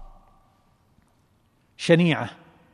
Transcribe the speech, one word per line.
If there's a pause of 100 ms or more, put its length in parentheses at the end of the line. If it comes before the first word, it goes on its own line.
(1800)
شنيعة (440)